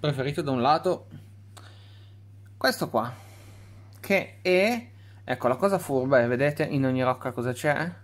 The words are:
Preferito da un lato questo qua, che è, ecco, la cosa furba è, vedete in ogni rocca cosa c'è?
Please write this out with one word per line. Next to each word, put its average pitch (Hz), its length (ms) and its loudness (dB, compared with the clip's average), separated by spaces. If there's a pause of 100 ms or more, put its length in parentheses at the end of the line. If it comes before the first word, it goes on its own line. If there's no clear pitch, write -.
Preferito 143 420 -2
da 139 80 -2
un 127 100 0
lato 151 460 2 (1500)
questo - 320 -2
qua, 120 260 -2 (880)
che - 400 -2
è, 202 500 2 (320)
ecco, 123 260 -2
la 127 80 2
cosa 98 220 0
furba 135 420 2
è, 117 60 4
vedete 143 380 0
in 139 200 0
ogni 131 180 0
rocca 127 280 -2
cosa 123 220 -4
c'è? 151 400 -2 (120)